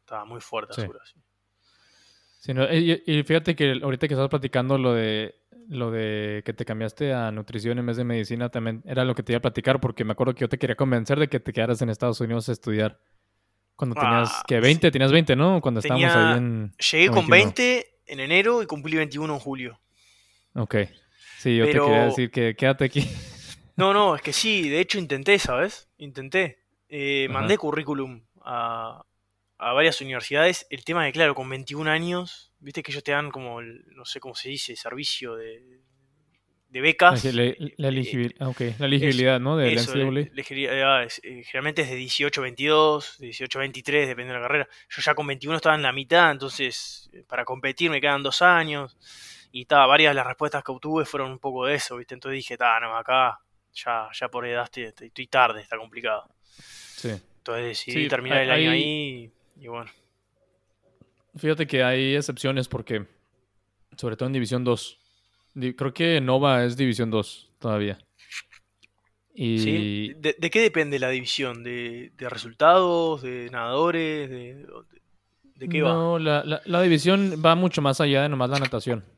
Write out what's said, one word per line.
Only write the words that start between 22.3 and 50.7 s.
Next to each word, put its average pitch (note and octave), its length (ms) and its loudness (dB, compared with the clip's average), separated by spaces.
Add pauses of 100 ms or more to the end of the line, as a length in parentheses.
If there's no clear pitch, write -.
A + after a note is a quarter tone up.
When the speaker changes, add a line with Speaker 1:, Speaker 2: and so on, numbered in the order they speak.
Speaker 2:
que A#2 240 0
quédate C3+ 300 2
aquí. C3+ 160 0
<laughs> - 360 -6 (420)
Speaker 1:
No, F#3+ 140 4
no, G3+ 240 4
es C#3+ 60 -10
que D3 100 -6
sí, G3 380 0
de D3+ 100 0
hecho F#3+ 180 -2
intenté, D#3+ 400 2
¿sabes? D3 600 -2
Intenté. C#3+ 640 -4 (280)
Eh, C#3 400 -2
Speaker 2:
Ajá. C3 120 -2
Speaker 1:
mandé G3+ 180 2
currículum C#3 640 -6 (180)
a, A#2 640 -8 (540)
a A#2+ 160 -2
varias D3+ 260 4
universidades. C#3+ 680 0
El C3+ 120 -14
tema E3 220 -2
de, C3+ 80 -2
claro, D3 220 2
con C3 120 -8
veintiún C3+ 400 -8
años, F3 720 -4
viste C#3+ 240 -12
que D3 80 -12
ellos C#3+ 140 -10
te D3 80 -2
dan D3 180 -2
como, A#2+ 300 -12
el, A#2 240 -18 (100)
no B2+ 120 -20
sé - 120 -10
cómo B2+ 160 -16
se - 140 -12
dice, C3+ 280 -8
servicio B2 580 -8
de, A#2+ 480 -18 (880)
de B2+ 100 -8
becas. D#3+ 320 6
Speaker 2:
Ah, C3 60 2
sí, B2+ 140 -2
la, A#2+ 100 2
la B2 80 2
Speaker 1:
Eh, D3 260 -10
Speaker 2:
elegibil-, B2 540 -2
Speaker 1:
eh, - 100 -20
Speaker 2:
ah, C3+ 80 -4
ok, B2+ 120 -8
la B2 80 -2
Speaker 1:
eso, A#2 180 -6
Speaker 2:
elegibilidad, C3 540 2
¿no? C#3+ 180 0
Del B2 160 2
Speaker 1:
eso, A#2 180 0
Speaker 2:
N C#3 80 0
C - 0 -
A C3+ 80 2
A. - 20 -2
Speaker 1:
la, C3+ 120 -2
la C#3+ 100 -4
elegibilidad C3+ 720 0
es, A#2 180 -12
eh, A#2+ 220 -16
generalmente D3+ 380 -4
es C3 80 -4
de C3 60 -6
dieciocho, C#3+ 440 -2
veintidós, D3 800 2
dieciocho, C3 400 -10
veintitrés, C3+ 500 -2
depende B2 240 -10
de B2 80 -8
la A#2+ 60 -8
carrera. C#3+ 220 -2 (200)
Yo - 140 -10
ya D3+ 120 2
con D3 120 -6
veintiuno C#3 300 -6
estaba D#3 180 4
en D3+ 80 -2
la C3+ 100 0
mitad, D#3 400 4
entonces, C3 800 -8
eh, - 160 -20
para B2 160 -6
competir C3+ 460 -4
me C#3+ 100 -2
quedan C#3 220 0
dos C#3 180 -2
años. D#3 560 2 (560)
Y B2 140 -12
ta, C#3+ 180 8
varias D3 280 6
de - 20 0
las C3 120 -2
respuestas D3 380 -4
que C#3 80 -10